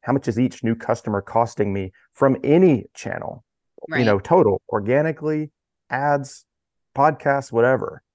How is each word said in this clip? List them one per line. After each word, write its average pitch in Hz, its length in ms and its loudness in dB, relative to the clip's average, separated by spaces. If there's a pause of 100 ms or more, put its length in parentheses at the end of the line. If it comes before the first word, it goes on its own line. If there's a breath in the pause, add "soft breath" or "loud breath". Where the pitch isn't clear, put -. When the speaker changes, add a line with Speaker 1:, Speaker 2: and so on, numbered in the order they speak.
Speaker 1:
How 120 60 -2
much 135 160 -2
is 107 100 -4
each 123 240 -2
new 113 140 0
customer 107 440 -4
costing 107 520 -2
me 95 180 -6 (220 soft breath)
from 135 320 2
any 151 500 4
channel? - 500 -12 (440)
You 160 80 -10
Speaker 2:
Right. 123 100 2
Speaker 1:
know, 101 140 2
total, 120 480 2
organically, 151 800 -2 (400)
ads, 139 560 -4 (500)
podcasts, 139 540 0
whatever. 120 540 0 (100)